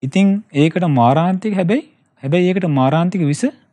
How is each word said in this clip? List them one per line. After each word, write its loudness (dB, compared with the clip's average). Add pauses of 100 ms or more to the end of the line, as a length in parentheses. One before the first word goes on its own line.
ඉතින් 2 (180)
ඒකට 0
මාරාන්තික 2
හැබැයි, -2 (380)
හැබැයි 0
ඒකට -2
මාරාන්තික 0
විස -2 (280)